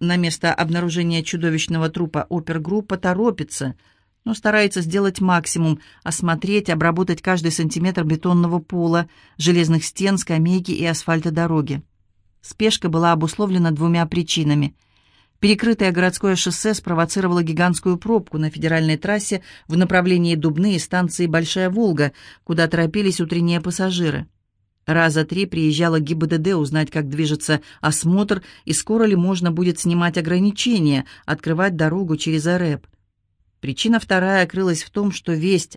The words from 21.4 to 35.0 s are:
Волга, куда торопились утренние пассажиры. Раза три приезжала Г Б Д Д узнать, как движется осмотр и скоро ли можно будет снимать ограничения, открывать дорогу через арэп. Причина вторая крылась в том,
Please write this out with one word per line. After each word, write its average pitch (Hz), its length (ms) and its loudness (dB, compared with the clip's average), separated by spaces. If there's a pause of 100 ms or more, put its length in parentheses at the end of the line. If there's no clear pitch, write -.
Волга, 180 440 0 (320)
куда 165 240 0
торопились 175 520 0
утренние 170 400 0
пассажиры. 175 680 -2 (580)
Раза 160 380 2
три 180 220 -2
приезжала 160 520 2
Г 156 160 -2
Б 160 140 -2
Д 165 100 0
Д 180 160 0
узнать, 156 380 0
как 156 160 -4
движется 151 520 0 (200)
осмотр 190 640 0 (220)
и - 60 -4
скоро 220 300 2
ли 208 140 4
можно 180 340 0
будет 170 300 0
снимать 175 360 0
ограничения, 180 920 2 (200)
открывать 160 480 -2
дорогу 160 420 0
через 156 300 -2
арэп. 175 400 -2 (720)
Причина 220 400 0
вторая 190 480 2
крылась 180 380 -2
в - 60 -20
том, 208 200 -2